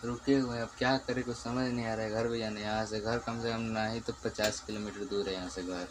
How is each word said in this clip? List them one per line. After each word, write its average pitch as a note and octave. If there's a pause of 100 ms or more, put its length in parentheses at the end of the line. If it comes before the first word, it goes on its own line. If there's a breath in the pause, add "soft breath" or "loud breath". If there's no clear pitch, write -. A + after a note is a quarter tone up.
रुके A#2+
हुए B2+
हैं। A#2
अब A2+
क्या C3
करें, B2+
कुछ A#2+
समझ B2+
नहीं A#2+
आ A2
रहा A2
है। G#2+
घर A2+
भी A#2
जाना G#2+
है, G#2
यहाँ G#2+
से G#2+
घर A#2
कम A#2
से A#2
कम A2+ (120)
ना A2
ही A2+
तो A2+ (120)
पचास G#2+
किलोमीटर G#2
दूर G2
है F#2+
यहाँ F#2
से F#2
घर F2+